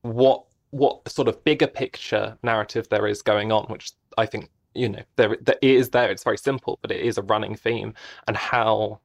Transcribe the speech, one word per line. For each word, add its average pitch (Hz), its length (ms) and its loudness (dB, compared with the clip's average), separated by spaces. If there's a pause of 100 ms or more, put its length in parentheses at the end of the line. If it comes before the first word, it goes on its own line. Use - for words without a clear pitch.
what, 123 440 2 (260)
what 135 360 0
sort 127 200 -2
of - 160 -4
bigger 151 240 2
picture - 720 -6
narrative 113 480 -2
there 107 160 0
is 104 160 -2
going 104 300 0
on, 107 140 2
which - 260 -12 (260)
I 113 80 2
think, - 240 -10 (240)
you 117 160 -2
know, - 140 -10 (120)
there, 110 260 4
there, - 200 2
it 131 80 6
is 131 200 6
there. 120 200 2
It's 101 140 -6
very 107 160 0
simple, - 420 -4
but 107 100 -8
it - 100 -4
is 117 180 -2
a - 40 -8
running 107 320 -2
theme, 113 380 -4 (340)
and 110 80 -2
how 110 680 0